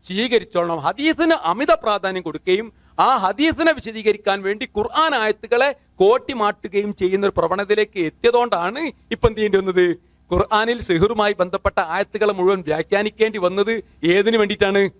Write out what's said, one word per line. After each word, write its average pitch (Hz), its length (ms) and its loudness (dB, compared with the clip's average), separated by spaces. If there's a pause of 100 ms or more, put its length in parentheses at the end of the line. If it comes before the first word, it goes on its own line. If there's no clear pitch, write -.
സ്വീകരിച്ചോളണം. 185 680 -2
ഹദീസിന് 294 580 0 (160)
അമിത 247 200 0 (120)
പ്രാധാന്യം 190 400 -4
കൊടുക്കുകയും 185 500 -2 (260)
ആ 240 180 4
ഹദീസിനെ 254 540 0
വിശദീകരിക്കാൻ 214 680 -2
വേണ്ടി 208 240 -4 (120)
ഖുർആൻ 294 380 0
ആയത്തുകളെ 233 540 0 (300)
കോട്ടിമാട്ടുകയും 208 960 0
ചെയ്യുന്ന 190 320 0
ഒരു 196 100 -2
പ്രവണതയിലേക്ക് 196 640 0
എത്തിയതുകൊണ്ടാണ് 226 800 0 (320)
ഇപ്പൊ 226 160 0
എന്ത് 220 100 0
ചെയ്യേണ്ടി 208 200 2
വന്നത്? 185 280 2 (480)
ഖുർആനിൽ 220 480 0
സിഹറുമായി 208 580 2
ബന്ധപ്പെട്ട 185 400 -2
ആയത്തുകളെ 196 540 -2
മുഴുവൻ 190 280 0
വ്യാഖ്യാനിക്കേണ്ടി 202 840 -2
വന്നത്. 196 380 0 (200)
ഏതിനു 202 340 2
വേണ്ടിയിട്ടാണ്? 202 520 2 (100)